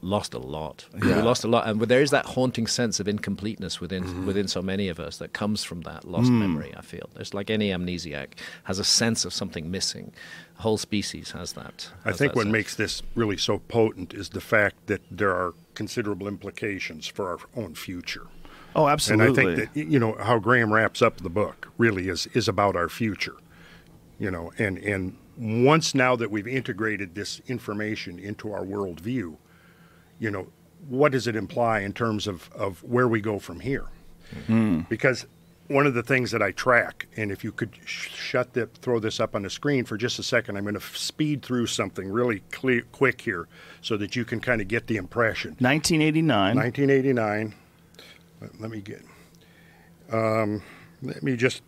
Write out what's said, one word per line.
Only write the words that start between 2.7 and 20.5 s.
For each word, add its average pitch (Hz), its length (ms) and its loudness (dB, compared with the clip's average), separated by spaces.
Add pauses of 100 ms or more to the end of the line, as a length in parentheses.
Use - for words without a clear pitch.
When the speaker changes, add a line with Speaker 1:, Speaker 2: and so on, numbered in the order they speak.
Speaker 1:
of 98 80 -2
incompleteness 104 720 -4
within, 90 240 -4
Speaker 2:
Mm-hmm. 90 220 -4
Speaker 1:
within 98 220 0
so 95 120 -2
many 95 280 -2
of 82 120 -8
us 76 160 -10
that 82 160 -12
comes 104 320 -2
from 87 180 -10
that - 240 -14
lost 113 240 2
Speaker 2:
Mm. 120 100 6
Speaker 1:
memory, 82 360 -2
I - 60 -16
feel. - 260 -14 (100)
It's - 140 -10
like 98 160 -6
any 107 220 2
amnesiac 85 580 -6 (360)
has 92 140 -4
a 101 60 -4
sense 113 400 2
of 92 80 -8
something 90 380 -6
missing. - 420 -6 (440)
The - 60 -16
whole 110 160 2
species 98 520 -4
has - 240 -10
that, - 340 -14 (160)
Speaker 3:
I 107 60 -2
Speaker 1:
has - 80 -4
Speaker 3:
think 143 140 2
Speaker 1:
that - 40 -2
Speaker 3:
what 117 80 2
Speaker 1:
sense. 104 80 0
Speaker 3:
makes 110 220 0
this - 280 -4 (120)
really 107 240 0
so 107 200 0
potent 110 540 0
is 101 180 -10
the 92 120 -8
fact 104 320 4 (140)
that 98 120 0 (100)
there 98 200 0
are 90 240 0 (200)
considerable 101 540 -4
implications 98 760 -8
for 98 240 -6
our 85 80 -6 (180)
own 95 180 -8
future. - 520 -10 (500)
Speaker 2:
Oh, 156 60 6
Speaker 3:
And 143 80 6
I - 20 6
Speaker 2:
absolutely. 120 640 6
Speaker 3:
think - 0 -
that, 110 180 -2
y-, 151 140 -4
you 151 100 6
know, 110 220 2
how 113 180 4
Graham 117 320 4